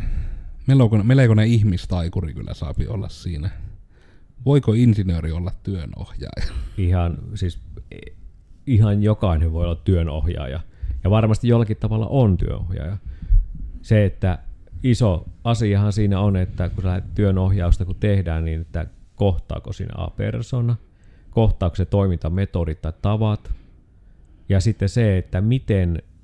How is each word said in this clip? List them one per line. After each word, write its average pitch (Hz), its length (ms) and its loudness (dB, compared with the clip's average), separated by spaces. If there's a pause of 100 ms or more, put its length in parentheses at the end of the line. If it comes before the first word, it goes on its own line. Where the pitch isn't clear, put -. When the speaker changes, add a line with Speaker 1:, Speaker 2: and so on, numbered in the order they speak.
(680)
Speaker 1:
melkoinen, 113 400 6
melkoinen 117 400 6
ihmistaikuri 90 840 0
kyllä - 200 -10
saapi - 340 -4
olla 101 220 -6
siinä. 85 400 -6 (960)
Voiko 135 280 4
insinööri 95 580 2
olla 87 200 -4 (120)
työnohjaaja? - 880 -8 (240)
Speaker 2:
Ihan, 90 400 0 (180)
siis, 92 240 -4 (320)
e, - 60 -16 (680)
ihan 104 360 4
jokainen 85 500 2
voi 85 120 0
olla 85 100 -2
työnohjaaja. 73 840 -2 (440)
Ja 120 60 2
varmasti 110 380 4
jollakin 117 300 2
tavalla 110 300 -2
on 110 300 4
työnohjaaja. 87 600 -4 (840)
Se, 107 240 4
että 90 340 -2 (440)
iso 110 420 2 (180)
asiahan 104 500 2
siinä 101 260 2
on, 101 180 2
että 90 320 -2
kun - 140 -6
sä 95 40 0
lähdet 92 280 -4
työnohjausta 95 720 2
kun 90 140 -4
tehdään, 85 460 0
niin 80 160 -4
että 80 260 -8 (280)
kohtaako - 580 -4
siinä - 240 -10
A 82 120 -8
persona, 117 680 -4 (540)
kohtaako 107 460 2
se 92 100 0
toimintametodit 90 960 -2
tai 78 200 -6
tavat, 107 500 -2 (1000)
ja 98 100 4
sitten 101 300 0
se, 107 280 2
että 92 240 -2
miten, 101 600 0 (220)